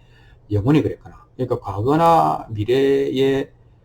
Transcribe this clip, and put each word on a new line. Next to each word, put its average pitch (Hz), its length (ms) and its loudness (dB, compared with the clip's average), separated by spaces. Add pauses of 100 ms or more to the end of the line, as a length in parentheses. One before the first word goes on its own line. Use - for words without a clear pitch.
(500)
영원히 117 320 2
그랬거나, - 380 -8 (160)
그러니까 123 240 -4
과거나 156 880 0
미래에 135 1000 0 (340)